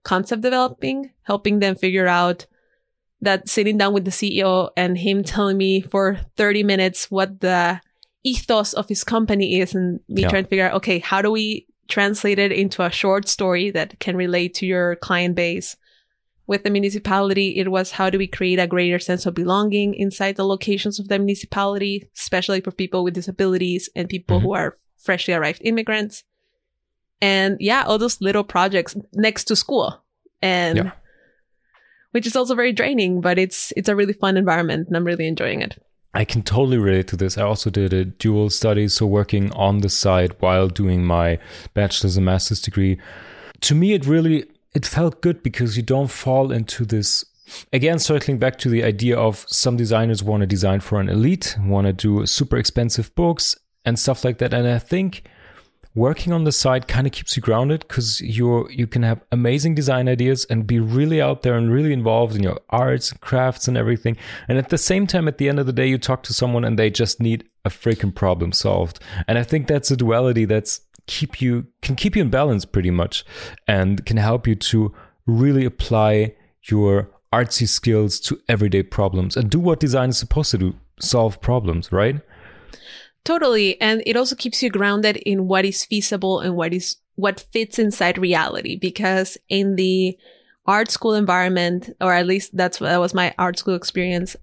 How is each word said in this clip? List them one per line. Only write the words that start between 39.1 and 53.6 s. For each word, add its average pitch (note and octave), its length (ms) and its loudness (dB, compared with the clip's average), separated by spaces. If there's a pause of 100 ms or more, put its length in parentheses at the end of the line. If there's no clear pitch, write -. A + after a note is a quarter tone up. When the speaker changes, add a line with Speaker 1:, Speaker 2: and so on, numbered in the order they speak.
Speaker 2:
on G2+ 280 2
the G2 80 2
side F#2 500 2
while F#2 300 4
doing F2+ 340 2
my E2+ 360 2 (340)
bachelor's G2+ 420 0
and F#2+ 100 4
master's F#2 360 0
degree. F#2+ 360 0 (640)
To - 140 2
me, F3+ 180 4
it D#3+ 120 0
really, D#3+ 400 2 (280)
it C#3 120 -2
felt - 360 0
good F3 220 0
because A#2 320 -2
you A#2+ 80 -2
don't C3 280 0
fall C3 420 0
into A#2 320 -4
this, G#2+ 400 -2 (480)
again, D3+ 260 2
circling C#3+ 400 0
back B2+ 200 0
to C3 100 0
the A#2 140 2
idea A2+ 340 0
of A2 320 0
some - 260 0
designers A2+ 480 2
wanna G#2 220 2
design F#2+ 340 2
for G2+ 220 -2
an F#2+ 80 0
elite, A#2+ 500 0
wanna G2 320 2
do G2+ 340 2
super - 300 0
expensive A#2 600 -2
books E3+ 420 0 (260)